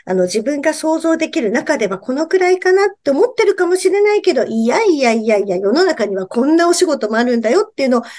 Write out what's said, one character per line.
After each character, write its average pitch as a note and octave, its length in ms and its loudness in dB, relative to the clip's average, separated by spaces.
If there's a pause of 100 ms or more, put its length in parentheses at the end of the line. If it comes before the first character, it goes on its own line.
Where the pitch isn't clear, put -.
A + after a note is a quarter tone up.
あ F#3 80 -2
の、 F#3 100 2
自 G#3 180 -2
分 C#4+ 200 -4
が D#4 100 0
想 D#4 260 -2
像 D#4+ 200 0
で D#4+ 100 -2
き D#4+ 120 -4
る A3 100 -2
中 C#4+ 260 -2
で A3 100 -2
は F#3+ 120 -6
こ B3+ 160 -8
の D#4 120 -2
く F#4 120 0
ら F4+ 120 2
い F#4 80 2
か F#4 140 0
な G4 140 2
っ - 40 -2
て - 200 -4
思 D#4+ 160 2
っ B4+ 60 -12
て A4+ 120 0
る G4+ 100 2
か F#4 120 0
も F4+ 100 0
し F#4 140 0
れ G4+ 120 2
な G#4 120 2
い G#4 80 0
け F#4 100 2
ど、 B3 120 0
い A3+ 220 -2
や D4 180 0
い E4 140 2
や A#3+ 140 2
い A3 140 -2
や G#3+ 100 2
い G3 100 0
や、 F#3 120 -2
世 G3 120 0
の D#4 140 2
中 C4+ 220 0
に F#3+ 100 -4
は F#3+ 100 -6
こ A#3+ 200 -2
ん D#4 100 4
な E4+ 100 4
お F4 60 2
仕 F4+ 140 2
事 C4+ 240 -4
も A3+ 80 0
あ A#3+ 60 2
る B3 120 0
ん A3+ 60 -2
だ A3 80 0
よ G4 200 2
っ - 40 -20
て C#4+ 80 -4
い C4+ 40 2
う - 40 0
の B3 80 2
を A#3+ 40 -2 (160)